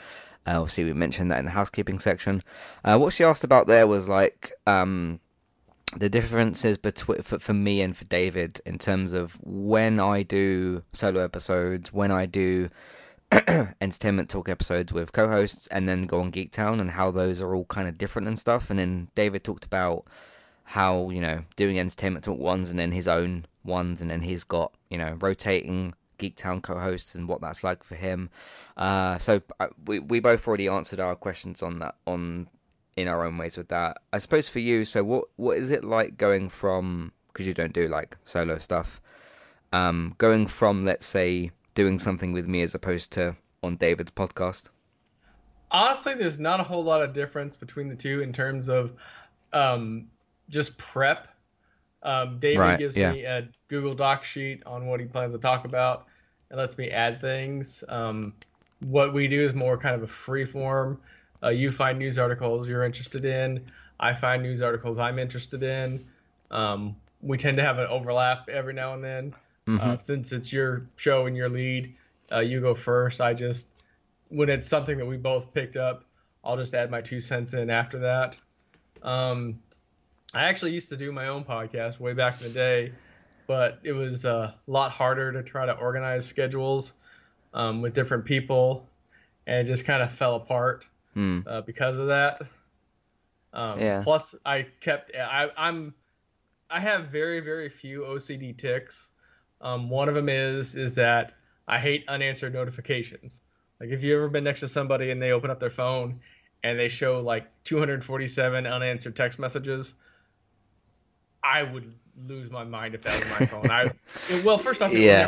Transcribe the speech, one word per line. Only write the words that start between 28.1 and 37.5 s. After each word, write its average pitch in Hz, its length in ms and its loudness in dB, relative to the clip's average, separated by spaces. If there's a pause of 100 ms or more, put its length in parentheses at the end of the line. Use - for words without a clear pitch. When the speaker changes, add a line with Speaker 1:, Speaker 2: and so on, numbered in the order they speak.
Speaker 1:
Uh, 92 400 2
so, 101 240 4 (180)
uh, 92 80 0 (180)
we, 104 140 -2
we 110 220 0
both 117 260 4
already 98 220 2
answered 95 320 -2
our 90 140 0
questions 92 460 -8
on 85 180 -6
that, 80 160 -8 (100)
on, 87 420 -4 (480)
in 90 140 -2
our 85 160 0
own 85 120 -4
ways 82 200 -6
with 87 100 -12
that. 85 300 -2 (160)
I 107 60 -2
suppose 151 280 2
for - 120 -6
you, 117 260 2
so 107 180 0
what, 113 220 0 (100)
what 117 220 2
is 127 120 -2
it 143 140 0
like 113 340 0
going 98 300 4
from, 90 640 -2 (220)
'cause 95 120 -8
you 95 80 -2